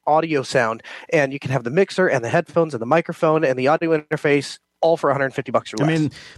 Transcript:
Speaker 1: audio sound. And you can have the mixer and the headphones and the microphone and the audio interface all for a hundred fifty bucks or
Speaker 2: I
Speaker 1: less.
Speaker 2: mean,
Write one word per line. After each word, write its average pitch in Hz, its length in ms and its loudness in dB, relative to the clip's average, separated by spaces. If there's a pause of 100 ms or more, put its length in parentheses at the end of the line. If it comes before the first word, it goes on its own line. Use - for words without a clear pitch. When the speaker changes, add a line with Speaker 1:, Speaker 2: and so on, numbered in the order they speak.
Speaker 1:
audio 151 360 0
sound. 117 400 -2 (300)
And 143 200 2
you 139 60 -8
can - 120 -8
have 127 140 -2
the 120 60 -6
mixer 185 360 0
and 120 180 0
the 117 40 -4
headphones 160 460 0
and 117 60 -6
the 117 60 -8
microphone 160 580 0
and 131 140 0
the 127 100 0
audio 160 300 2
interface 147 600 -2 (220)
all 165 160 2
for 147 140 0
a - 40 4
hundred 135 200 -2
fifty - 160 -6
bucks 113 220 -2
or 110 100 -4
Speaker 2:
I 143 40 2
Speaker 1:
less. 160 140 2
Speaker 2:
mean, 147 100 0 (280)